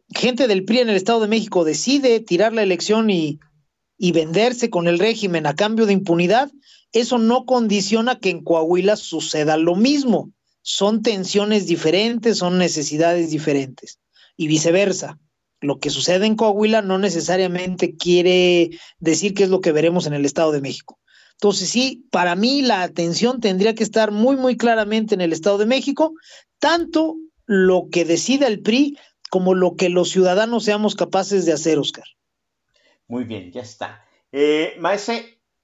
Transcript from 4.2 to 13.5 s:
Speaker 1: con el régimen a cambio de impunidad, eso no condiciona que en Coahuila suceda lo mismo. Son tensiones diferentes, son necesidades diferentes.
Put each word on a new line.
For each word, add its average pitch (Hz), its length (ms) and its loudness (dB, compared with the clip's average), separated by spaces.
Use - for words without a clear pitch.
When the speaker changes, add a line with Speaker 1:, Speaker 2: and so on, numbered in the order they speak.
Speaker 1:
con 175 180 -2
el 170 120 2
régimen 196 480 0
a 151 80 -2
cambio 220 300 0
de 202 80 4
impunidad, 190 580 2
eso 240 260 0
no 233 280 2
condiciona 226 760 0
que 190 100 -2
en 170 140 -6
Coahuila 180 540 2
suceda 156 580 -2
lo 170 200 2
mismo. 247 560 0
Son 214 400 -2
tensiones 202 680 0
diferentes, 202 720 0
son 180 200 0
necesidades 160 760 0
diferentes. 139 680 -4